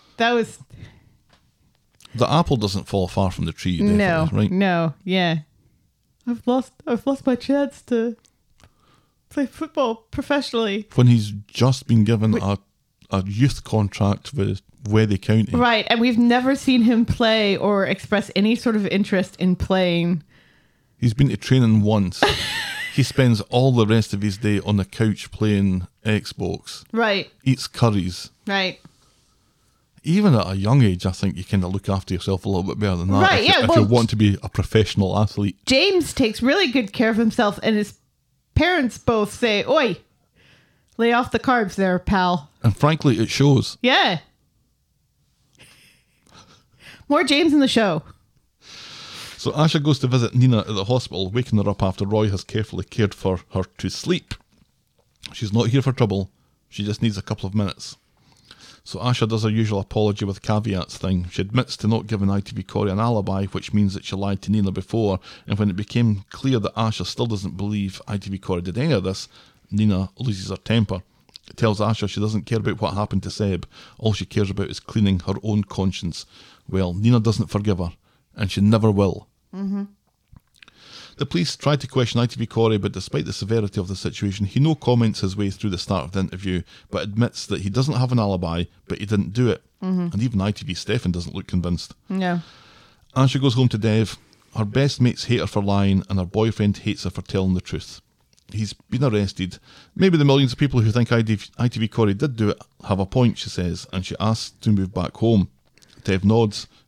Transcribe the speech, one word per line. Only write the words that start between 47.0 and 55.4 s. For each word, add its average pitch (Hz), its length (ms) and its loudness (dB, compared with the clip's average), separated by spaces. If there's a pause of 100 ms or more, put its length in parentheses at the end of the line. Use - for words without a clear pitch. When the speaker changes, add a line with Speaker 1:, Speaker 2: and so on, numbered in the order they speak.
Speaker 1:
More 294 140 4
James 285 300 4
in 302 80 6
the 269 80 4
show. 196 340 2 (1300)
Speaker 2:
So - 160 -4
Asha 156 280 2
goes 143 200 2
to 131 80 0
visit 120 260 2
Nina 123 240 6
at 98 80 -2
the 98 200 -4
hospital, 98 440 -2
waking 113 320 0
her 98 80 0
up 98 100 -2
after 98 240 -2
Roy 107 240 2
has 98 140 -4
carefully 107 420 -6
cared 104 300 -2
for 92 240 -2 (140)
her 95 100 -2 (160)
to 95 100 -4
sleep. - 460 -4 (1000)
She's 104 200 -6